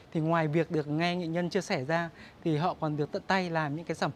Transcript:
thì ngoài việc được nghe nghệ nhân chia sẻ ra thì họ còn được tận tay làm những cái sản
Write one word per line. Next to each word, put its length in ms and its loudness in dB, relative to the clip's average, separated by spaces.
thì 60 2
ngoài 280 2
việc 240 2
được 160 0
nghe 280 2
nghệ 120 -2
nhân 220 0
chia 120 0
sẻ 220 -2
ra 260 0
thì 140 2
họ 220 2
còn 180 -2
được 140 -2
tận 160 -4
tay 220 2
làm 260 -2
những 100 -8
cái 100 -4
sản 200 -2